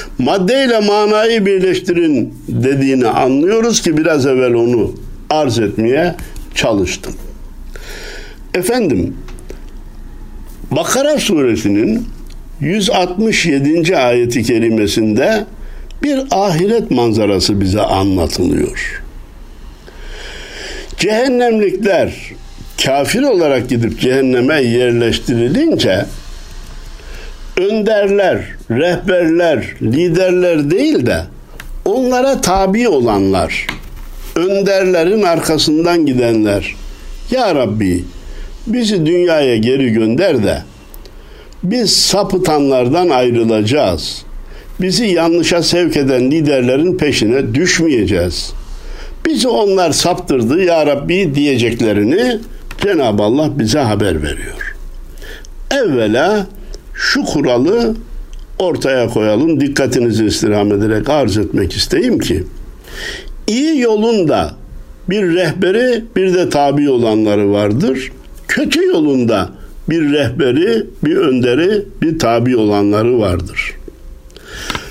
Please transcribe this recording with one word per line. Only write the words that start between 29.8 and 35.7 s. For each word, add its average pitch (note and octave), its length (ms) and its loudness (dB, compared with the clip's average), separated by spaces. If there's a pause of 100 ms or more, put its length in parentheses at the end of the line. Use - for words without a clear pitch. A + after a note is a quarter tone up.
liderler E3+ 920 2
değil A3+ 340 2
de F2+ 160 0 (640)
onlara B3+ 560 2
tabi F#3+ 460 2
olanlar, G2 800 2 (680)
önderlerin F#3+ 880 2
arkasından E3 840 2